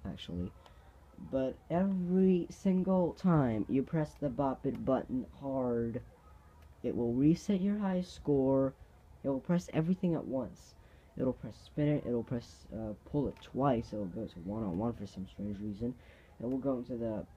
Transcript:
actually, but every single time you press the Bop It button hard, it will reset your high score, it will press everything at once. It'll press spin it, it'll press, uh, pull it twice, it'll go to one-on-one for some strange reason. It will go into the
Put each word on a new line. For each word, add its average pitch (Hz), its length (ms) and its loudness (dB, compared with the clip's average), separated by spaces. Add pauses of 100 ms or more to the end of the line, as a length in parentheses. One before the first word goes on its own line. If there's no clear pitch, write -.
actually, 90 460 -6 (800)
but 131 260 -2 (140)
every 185 800 4
single 185 640 2
time 131 560 4
you 131 140 4
press 151 360 -2
the 147 120 -2
Bop 135 360 -2
It 113 180 -4
button 127 420 0 (140)
hard, 123 600 -2 (840)
it 120 140 -2
will 117 160 0
reset 165 480 4
your 202 180 0
high 190 220 0
score, 135 760 2 (480)
it 139 60 -4
will 135 120 -2
press 175 320 0
everything 170 420 2
at - 100 -2
once. 120 500 -8 (420)
It'll 127 180 0
press 113 280 -12
spin 147 260 -2
it, 147 180 0
it'll 117 180 0
press, - 500 -8
uh, 110 200 -6 (100)
pull 139 240 -2
it - 120 -8
twice, 123 520 0
it'll 104 140 -4
go 101 180 -8
to 90 160 -12
one-on-one 104 540 -4
for 104 120 -10
some 95 220 -12
strange 101 320 -8
reason. 196 340 -6 (460)
It 113 80 -6
will 131 100 -2
go 131 200 -2
into 123 180 -8
the 110 280 -4 (120)